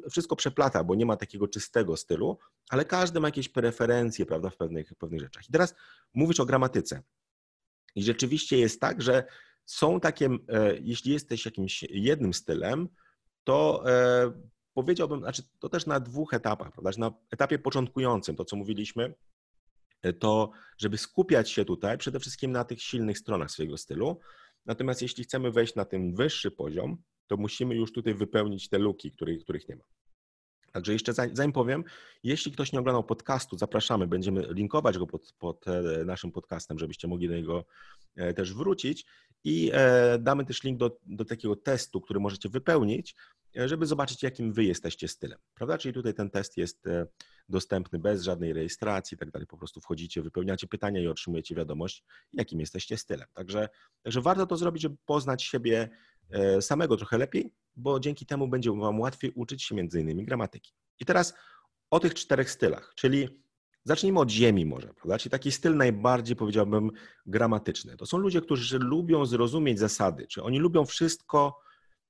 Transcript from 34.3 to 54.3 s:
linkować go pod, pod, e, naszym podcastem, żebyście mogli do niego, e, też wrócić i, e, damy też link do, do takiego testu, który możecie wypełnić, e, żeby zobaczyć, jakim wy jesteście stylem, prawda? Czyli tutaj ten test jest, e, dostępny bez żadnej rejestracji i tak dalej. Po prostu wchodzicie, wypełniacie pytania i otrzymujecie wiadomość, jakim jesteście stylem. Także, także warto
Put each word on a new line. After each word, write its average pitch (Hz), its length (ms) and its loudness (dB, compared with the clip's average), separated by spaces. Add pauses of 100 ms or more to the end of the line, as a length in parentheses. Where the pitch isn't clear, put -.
linkować 101 460 0
go 87 80 -2
pod, - 320 -12
pod, 85 300 -8
e, 85 360 -2
naszym 90 280 -8
podcastem, 82 460 -10
żebyście 80 300 -8
mogli 87 200 -4
do 85 60 -2
niego, 85 300 -4 (520)
e, 87 180 -4
też 92 200 -6
wrócić 156 520 -4 (380)
i, 160 300 0
e, 123 440 8
damy 135 260 2
też 131 180 -8
link 131 160 -4
do, 120 280 0
do 104 180 -8
takiego 110 320 -4
testu, 120 440 -2
który 98 200 -4
możecie 101 280 -4
wypełnić, 123 640 0 (420)
e, 123 120 -2
żeby 160 180 -2
zobaczyć, 143 360 -2
jakim 123 300 -2
wy 110 120 4
jesteście 85 440 -2
stylem, - 300 -12 (160)
prawda? 143 240 -4
Czyli 131 160 -6
tutaj 117 200 -2
ten 101 160 -4
test - 260 -4
jest, - 300 -4
e, 87 200 -2 (420)
dostępny 92 500 -2
bez 95 240 0
żadnej 85 300 -2
rejestracji 92 640 -4
i 82 40 -20
tak - 120 -10
dalej. - 160 -10
Po - 100 -20
prostu 85 240 -16
wchodzicie, 85 420 -8
wypełniacie 90 440 -4
pytania 98 340 -4
i 87 60 0
otrzymujecie 82 480 -6
wiadomość, 80 500 -6 (280)
jakim 110 280 -4
jesteście 90 360 -8
stylem. - 380 -8
Także, 101 340 -6 (340)
także 113 180 -2
warto 185 260 2